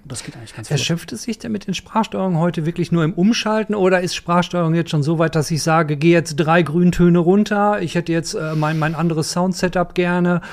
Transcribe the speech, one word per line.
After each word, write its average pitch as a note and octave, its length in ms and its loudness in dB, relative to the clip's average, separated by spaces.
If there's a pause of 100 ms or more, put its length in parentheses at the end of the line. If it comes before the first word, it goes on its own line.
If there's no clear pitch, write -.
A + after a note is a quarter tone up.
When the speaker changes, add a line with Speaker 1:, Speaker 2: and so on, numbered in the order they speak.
Speaker 1:
Das B2+ 180 -12
geht - 140 -16
eigentlich A#2 180 -20
ganz A2+ 140 -14
flott. D3 100 0
Speaker 2:
Erschöpft - 340 -4
es A2+ 120 -10
sich - 160 -6
denn A#3 100 -10
mit G#3 160 -6
den F#3+ 80 -4
Sprachsteuerungen F#3+ 640 -2
heute E3 280 0
wirklich E3+ 260 -2
nur E3 100 2
im D#3 120 0
Umschalten G#3+ 600 0
oder F#3 260 2
ist F3+ 140 -4
Sprachsteuerung E3+ 640 0
jetzt E3 140 -2
schon D3+ 120 0
so D#3+ 160 0
weit, D#3+ 160 2
dass D#3 160 0
ich D3+ 140 -2
sage, D#3+ 320 2
geh E3 160 4
jetzt E3 240 0
drei E3 260 4
Grüntöne F3 560 4
runter, G3+ 640 2
ich E3 140 -6
hätte E3+ 160 -2
jetzt, E3 220 -2
äh, D#3 200 -6
mein, D#3 240 0
mein D#3 160 0
anderes D#3+ 380 -2
Soundsetup F3+ 640 -2
gerne F3 440 0 (120)